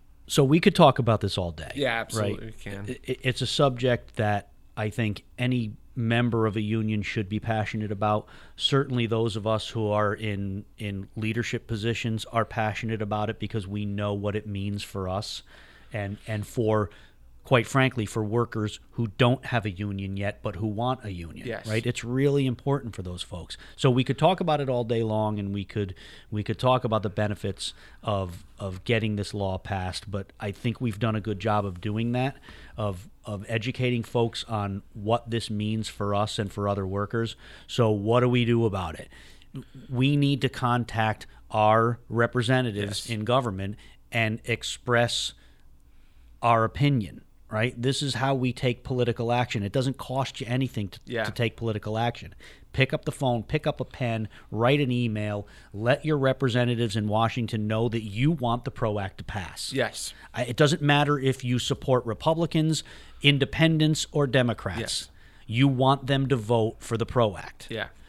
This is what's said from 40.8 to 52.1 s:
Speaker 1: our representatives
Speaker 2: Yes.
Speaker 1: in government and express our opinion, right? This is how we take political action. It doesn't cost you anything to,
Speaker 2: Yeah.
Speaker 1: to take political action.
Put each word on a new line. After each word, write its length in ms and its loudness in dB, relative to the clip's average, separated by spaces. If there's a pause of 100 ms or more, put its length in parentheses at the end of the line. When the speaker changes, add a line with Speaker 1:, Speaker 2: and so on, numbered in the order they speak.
Speaker 1:
our 480 6 (100)
representatives 1000 0
Speaker 2:
Yes. 20 -10
Speaker 1:
in 140 -2
government 520 0 (360)
and 320 0
express 880 0 (1120)
our 220 4
opinion, 580 0 (280)
right? 300 0
This 220 0
is 120 -2
how 200 0
we 200 0
take 300 -2
political 480 0
action. 300 0
It 100 -2
doesn't 260 0
cost 420 -4
you 80 -6
anything 400 -2
to, 160 -16
Speaker 2:
Yeah. 200 -4
Speaker 1:
to 60 -4
take 260 -2
political 420 -4
action. 360 -2 (380)